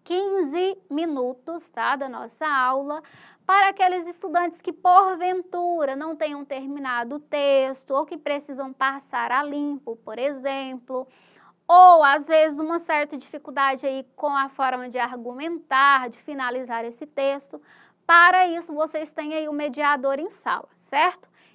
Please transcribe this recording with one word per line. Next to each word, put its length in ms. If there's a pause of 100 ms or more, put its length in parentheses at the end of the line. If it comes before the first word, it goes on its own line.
quinze 720 (140)
minutos, 800
tá? 260
Da 120
nossa 380
aula, 560 (440)
para 220
aqueles 380
estudantes 540
que, 120
porventura, 1200
não 220
tenham 280
terminado 720
o 40
texto 720
ou 120
que 140
precisam 540
passar 580
a 140
limpo, 600
por 140
exemplo, 880 (640)
ou, 340
às 240
vezes, 320
uma 220
certa 360
dificuldade 720
aí 180 (120)
com 200
a 120
forma 400
de 100
argumentar, 1120
de 80
finalizar 640
esse 220
texto. 560 (420)
Para 440
isso, 260
vocês 380
têm 200
aí 160
o 40
mediador 680
em 100
sala, 480
certo? 540 (240)